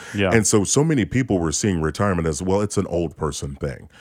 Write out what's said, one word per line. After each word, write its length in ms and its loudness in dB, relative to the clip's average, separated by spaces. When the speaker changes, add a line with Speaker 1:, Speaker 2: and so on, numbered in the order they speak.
Speaker 1:
Yeah. 180 2
Speaker 2:
And 140 4
so, 180 4
so 200 2
many 220 2
people 340 0
were 120 0
seeing 300 0
retirement 460 0
as, 120 -2
"Well, 220 0
it's 160 -2
an 100 0
old 300 -2
person 380 -6
thing." 340 -8